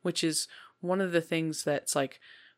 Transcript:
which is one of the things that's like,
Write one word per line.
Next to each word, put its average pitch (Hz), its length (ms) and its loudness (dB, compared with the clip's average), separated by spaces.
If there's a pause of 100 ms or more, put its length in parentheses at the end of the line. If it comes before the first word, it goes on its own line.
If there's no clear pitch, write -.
which 175 220 -2
is 160 240 0 (320)
one 180 200 0
of 185 120 0
the 170 100 4
things 160 420 -2
that's - 320 0
like, 139 240 0 (380)